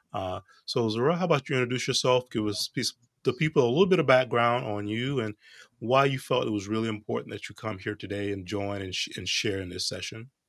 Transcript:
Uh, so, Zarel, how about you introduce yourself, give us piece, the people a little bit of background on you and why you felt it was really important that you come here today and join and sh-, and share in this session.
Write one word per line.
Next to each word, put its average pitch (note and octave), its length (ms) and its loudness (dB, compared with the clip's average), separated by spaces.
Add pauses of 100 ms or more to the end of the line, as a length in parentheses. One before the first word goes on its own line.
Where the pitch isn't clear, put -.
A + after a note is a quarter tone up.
(120)
Uh, F#2+ 280 -6 (260)
so, A#2 220 0
Zarel, B2 320 0
how F#3 60 0
about D3+ 220 0
you C#3+ 80 -2
introduce B2 320 0
yourself, B2+ 440 2
give G#2+ 160 -2
us G2+ 220 -4
piece, - 260 -4 (260)
the B2+ 120 2
people - 300 2
a A#2 60 4
little D#3 160 6
bit F3+ 140 4
of D3 80 2
background B2 580 4
on G#2 220 -4
you B2 320 -2
and G#2+ 160 -2 (420)
why C3 280 4
you C#3 120 0
felt B2+ 300 0
it A#2 40 0
was G2+ 160 -2
really A2 220 0
important A#2 420 -4
that G#2+ 180 -10
you - 40 -14
come G#2+ 240 -6
here G#2 180 -6
today G2+ 360 -4
and F#2+ 160 -6
join G2+ 340 -4
and F#2 140 -6
sh-, - 200 -6
and F2+ 140 -6
share G2 320 -2
in F2+ 80 -8
this F2+ 180 -6
session. A2+ 440 -8 (180)